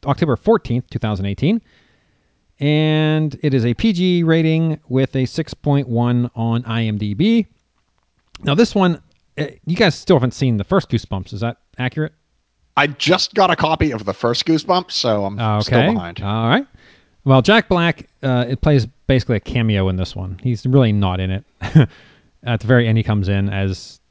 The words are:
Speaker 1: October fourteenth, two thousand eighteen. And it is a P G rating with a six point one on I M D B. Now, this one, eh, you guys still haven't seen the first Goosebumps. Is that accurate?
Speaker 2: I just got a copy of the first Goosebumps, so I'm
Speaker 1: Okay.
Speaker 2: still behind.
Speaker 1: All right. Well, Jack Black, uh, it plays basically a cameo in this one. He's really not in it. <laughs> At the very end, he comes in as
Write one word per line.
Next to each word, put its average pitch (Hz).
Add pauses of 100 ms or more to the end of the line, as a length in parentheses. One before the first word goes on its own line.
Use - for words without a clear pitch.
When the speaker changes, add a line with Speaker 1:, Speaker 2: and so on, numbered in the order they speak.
Speaker 1:
October 139
fourteenth, 143
two -
thousand 104
eighteen. 156 (960)
And 156
it 143
is 120
a 123
P 226
G 175
rating 160 (100)
with 131
a 131
six -
point 143
one 120
on 117
I 113
M 107
D 104
B. 208 (960)
Now, 143
this 214
one, 180 (360)
eh, 143 (140)
you 170
guys 180
still -
haven't 123
seen 123
the 101
first -
Goosebumps. 101
Is 101
that 117 (200)
accurate? 151 (640)
Speaker 2:
I 143
just 151
got 190
a 170
copy 156
of 104
the 98
first 117
Goosebumps, 175
so 107
I'm 101
Speaker 1:
Okay. 107
Speaker 2:
still 127
behind. 87
Speaker 1:
All 110
right. 226 (600)
Well, 135
Jack 208
Black, 170 (160)
uh, 123
it 127
plays 139 (220)
basically 127
a -
cameo 104
in 92
this 92
one. 95
He's 123
really 127
not 95
in 92
it. 98 (180)
<laughs> - (540)
At 120
the 107
very 120
end, 113
he 110
comes 104
in 98
as 98 (120)